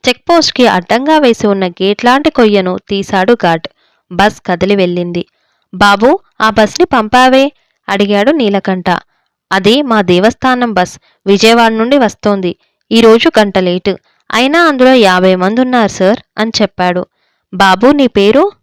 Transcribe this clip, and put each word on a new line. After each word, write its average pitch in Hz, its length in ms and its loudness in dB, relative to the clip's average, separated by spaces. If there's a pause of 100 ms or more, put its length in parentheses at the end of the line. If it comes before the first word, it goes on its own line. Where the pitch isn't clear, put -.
చెక్‌పోస్ట్‌కి 277 580 0
అడ్డంగా 233 500 0
వేసి 240 300 0
ఉన్న 196 200 -2
గేట్ 190 380 -4
లాంటి 277 240 2
కొయ్యను 196 480 0 (120)
తీశాడు 196 440 -2 (120)
గార్డ్. 165 220 -2 (440)
బస్ 196 340 -2
కదిలి 185 300 -2
వెళ్ళింది. 175 500 -4 (480)
"బాబూ, 202 460 2 (220)
ఆ 220 80 2
బస్ని 220 360 0
పంపావే?" 254 680 2 (380)
అడిగాడు 202 420 0
నీలకంఠ. 202 580 -2 (600)
"అది 196 300 0
మా 226 200 -2
దేవస్థానం 226 720 0
బస్. 180 260 -4 (280)
విజయవాడ 226 440 2
నుండి 233 260 0
వస్తోంది. 202 580 -2 (360)
ఈరోజు 226 480 4
గంట 202 180 -2
లేటు. 185 400 -2 (340)
అయినా 294 360 0
అందులో 262 260 2
యాభై 185 420 2
మంది 202 260 -2
ఉన్నారు 247 260 0
సార్" 196 320 -2 (180)
అని 220 140 -4 (100)
చెప్పాడు. 180 440 -4 (480)
"బాబూ, 190 380 2
నీ 285 160 2
పేరు?" 226 440 2 (120)